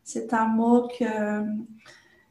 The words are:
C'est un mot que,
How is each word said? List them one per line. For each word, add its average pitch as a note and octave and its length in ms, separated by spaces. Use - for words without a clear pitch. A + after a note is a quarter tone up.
C'est A3+ 280
un A3+ 140
mot A#3 400
que, G#3+ 580